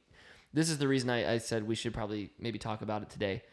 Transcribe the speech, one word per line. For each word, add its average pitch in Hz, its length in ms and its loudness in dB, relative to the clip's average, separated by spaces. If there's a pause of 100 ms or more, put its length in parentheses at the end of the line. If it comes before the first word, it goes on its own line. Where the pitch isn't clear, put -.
(540)
this 160 160 4
is 156 80 0
the 139 100 2
reason 131 220 4
I, 113 240 4
I 120 60 4
said 113 280 -2
we 113 80 2
should 110 180 -2
probably 107 460 -4
maybe 110 200 -4
talk 110 220 -6
about 107 200 -2
it - 80 -10
today. 101 320 -2 (120)